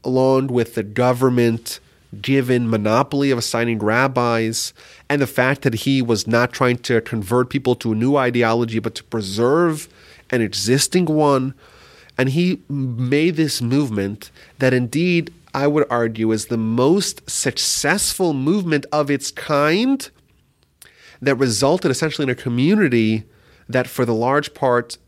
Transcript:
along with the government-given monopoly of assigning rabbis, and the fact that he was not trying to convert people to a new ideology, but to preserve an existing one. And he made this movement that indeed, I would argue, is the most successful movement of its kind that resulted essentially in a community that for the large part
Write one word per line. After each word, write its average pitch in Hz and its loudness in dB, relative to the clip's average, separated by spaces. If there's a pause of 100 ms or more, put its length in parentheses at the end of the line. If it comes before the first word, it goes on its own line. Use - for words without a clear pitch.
along 131 2
with 120 -2
the 110 -2
government-given 123 0
monopoly 120 2
of 123 2
assigning 117 -2
rabbis, 117 0 (360)
and 143 0
the 131 0
fact 131 0
that 120 0
he 135 0
was 117 0
not 117 2
trying 123 0
to 117 0
convert 117 -2
people 123 0
to 117 -4
a 110 0
new 127 0
ideology, 117 2
but 113 -6
to - -14
preserve 123 0 (420)
an 123 0
existing 131 0
one. 143 2 (640)
And 131 0
he 175 0
made 135 0
this 151 -2
movement 110 -2 (280)
that 131 2
indeed, 160 0 (200)
I 139 0
would 147 2
argue, 113 0
is 110 -2
the 120 -4
most 123 0
successful - -2
movement 151 0
of 147 0
its 139 -2
kind 185 0 (1120)
that 135 2
resulted 135 2
essentially 147 -2
in 131 -2
a 123 0
community 120 2 (440)
that 127 -2
for - -2
the 117 0
large 131 0
part 120 0 (100)